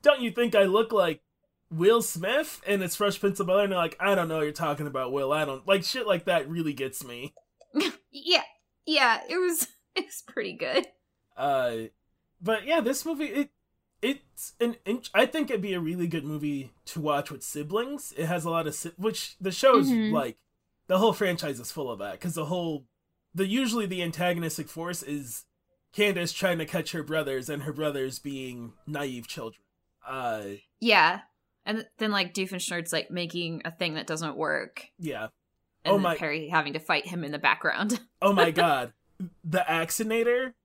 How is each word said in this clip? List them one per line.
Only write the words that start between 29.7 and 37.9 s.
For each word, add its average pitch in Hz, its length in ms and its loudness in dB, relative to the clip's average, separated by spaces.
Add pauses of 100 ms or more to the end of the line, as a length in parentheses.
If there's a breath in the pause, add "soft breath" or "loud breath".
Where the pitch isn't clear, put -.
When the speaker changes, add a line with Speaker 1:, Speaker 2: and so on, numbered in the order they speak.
Speaker 1:
Uh, 120 360 -4 (360)
Speaker 2:
Yeah. 196 400 4 (460)
And 214 140 -4
th-, - 80 -12 (100)
then, 214 140 -2
like, 185 220 -2
Doofenshmirtz, 180 600 -4
like, - 180 -4
making 170 540 -6
a 165 60 -6
thing 165 240 -4
that 147 120 -8
doesn't 160 300 -6
work. - 480 -4 (120)
Speaker 1:
Yeah. 123 300 -6 (560)
Speaker 2:
And 165 100 2
Speaker 1:
Oh 202 40 6
Speaker 2:
then 196 60 4
Speaker 1:
my 170 120 2
Speaker 2:
Harry 151 340 -4
having 151 240 0
to 156 60 -2
fight 156 260 0
him 175 180 -6
in 147 80 -6
the - 60 -6
background. 196 680 2